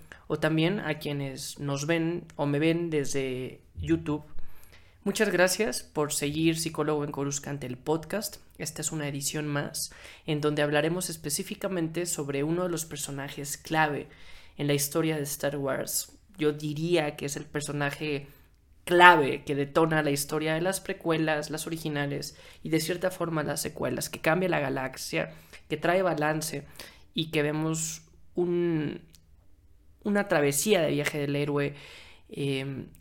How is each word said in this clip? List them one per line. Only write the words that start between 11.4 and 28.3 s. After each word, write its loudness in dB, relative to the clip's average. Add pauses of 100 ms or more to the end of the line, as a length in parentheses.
sobre -4
uno 0
de 0
los -4
personajes -8
clave 0 (520)
en -2
la 4
historia 0
de -2
Star -4
Wars. -4 (240)
Yo 2
diría 0
que -8
es -4
el -10
personaje -2 (560)
clave 10
que -2
detona 2
la 2
historia 0
de 0
las -2
precuelas, 0
las -6
originales -4 (280)
y -6
de 4
cierta -2
forma -2
las -2
secuelas, -4
que -10
cambia 2
la 2
galaxia, -4 (360)
que -4
trae 2
balance 0 (480)
y -2
que 2
vemos -2 (320)